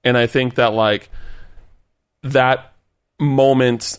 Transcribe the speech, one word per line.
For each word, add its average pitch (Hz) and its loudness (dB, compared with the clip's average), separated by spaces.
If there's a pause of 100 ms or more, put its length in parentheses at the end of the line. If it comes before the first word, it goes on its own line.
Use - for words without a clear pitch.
And 123 0
I 120 2
think 127 -2
that, 120 0
like, 107 -2 (1120)
that 131 -2 (460)
moment 135 2